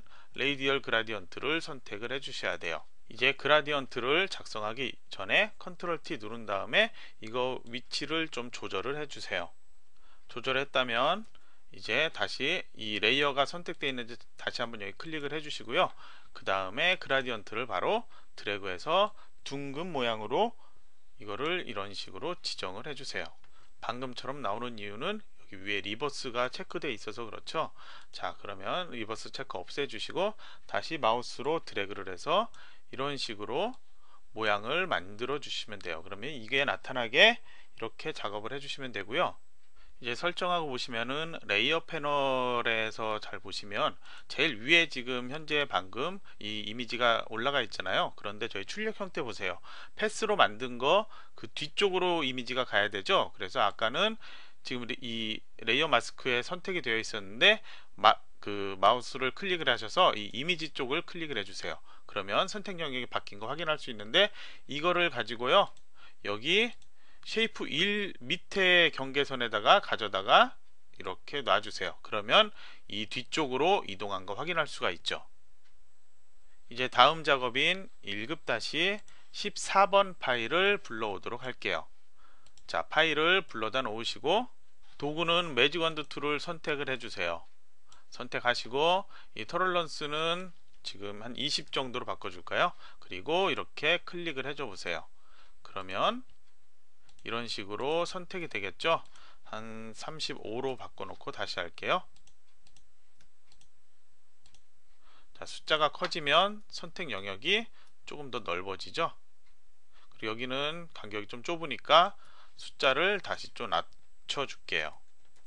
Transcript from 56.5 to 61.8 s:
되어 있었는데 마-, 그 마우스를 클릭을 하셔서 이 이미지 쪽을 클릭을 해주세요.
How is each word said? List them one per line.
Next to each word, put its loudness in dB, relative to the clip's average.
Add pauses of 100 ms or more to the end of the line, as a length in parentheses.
되어 2
있었는데 6 (320)
마-, 10 (240)
그 -2
마우스를 4
클릭을 0
하셔서 4
이 -4
이미지 -2
쪽을 -2
클릭을 -6
해주세요. -4 (300)